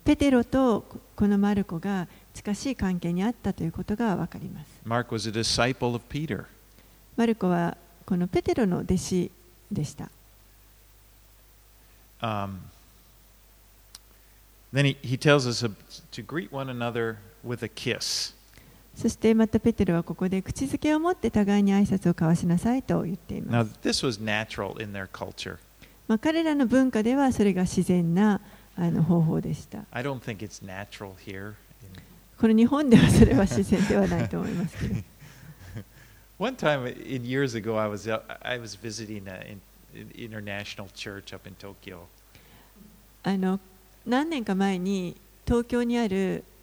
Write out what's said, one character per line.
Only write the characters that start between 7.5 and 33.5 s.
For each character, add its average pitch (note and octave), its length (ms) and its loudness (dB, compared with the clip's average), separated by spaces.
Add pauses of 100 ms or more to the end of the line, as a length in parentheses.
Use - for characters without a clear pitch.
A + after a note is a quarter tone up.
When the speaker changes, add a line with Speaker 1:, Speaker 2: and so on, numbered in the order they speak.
Speaker 1:
こ F#3 100 0
の F3 100 0
ペ F4 160 0
テ F4+ 120 0
ロ A#3 120 2
の F3+ 120 0
弟 F#3 180 0
子 F3+ 340 -2 (400)
で D3 140 -4
し - 100 -8
た。 - 140 -14 (2250)
Speaker 2:
Um, G2+ 360 -4 (2250)
Then C#3 140 4
he, C3+ 160 2
he B2 160 -2
tells D3 280 6
us A#2+ 160 -2
to - 600 -8
greet E3+ 280 -8
one C3+ 200 -6
another A#2 480 -2 (260)
with A#2 180 -6
a G#2+ 60 -4
kiss. - 680 -4 (600)
Speaker 1:
そ - 140 -2
し - 80 -4
て A3 180 4
ま A3 140 4
た A3 100 2
ペ A#3 140 2
テ G3+ 140 0
ロ F3+ 80 4
は E3+ 80 2
こ E3+ 120 -8
こ F#3 140 -2
で、 F#3+ 140 -2
「口 - 240 -6
づ - 120 -4
け D4+ 160 2
を D#4 60 2
持 F4 120 2
っ - 20 -2
て A3+ 160 -2
互 G3+ 300 2
い - 20 4
に G3 100 4
挨 G3+ 100 4
拶 F#3+ 260 2
を F3 40 6
交 E3+ 140 0
わ E3 80 4
し F3+ 120 0
な E3+ 120 4
さ A#3 180 0
い」 C4+ 80 -2
と E3 180 0
言 E3+ 120 -4
っ - 20 -6
て - 200 -10
い - 60 -8
ま A#2 220 2
す。 G#2+ 60 -6
Speaker 2:
Now, - 120 -16
this - 240 0
was G#2+ 160 -2
natural G#2+ 600 -4
in G#2 100 -12
their G2 160 -8
culture. - 500 -12 (500)
Speaker 1:
ま A3 80 2
あ、 - 20 2
彼 D#4+ 240 0
ら D#4 120 0
の C#4 120 2
文 C4 240 4
化 G#3+ 120 0
で A#3+ 140 2
は C4+ 160 4
そ - 100 0
れ G3+ 120 4
が F#3 80 0
自 F3+ 200 0
然 E3+ 320 2
な、 G#3 260 4 (360)
あ E3+ 140 0
の、 D#3+ 120 2
方 E3+ 200 4
法 D#3+ 180 0
で F#3 140 -4
し - 120 -12
た。 G#2+ 260 -14
Speaker 2:
I A#2+ 100 -6
don't C3+ 180 -6
think A2 180 -8
it's G2+ 240 -12
natural G2 520 -14
here F#2+ 340 -12
in G2 540 -20 (360)
Speaker 1:
こ A3+ 100 4
の A3 60 6
日 A3+ 120 8
本 C#4 240 2
で A#3 60 12
は D#3+ 120 8
そ - 160 8
れ - 100 6
は A3+ 120 6
自 F#3+ 160 0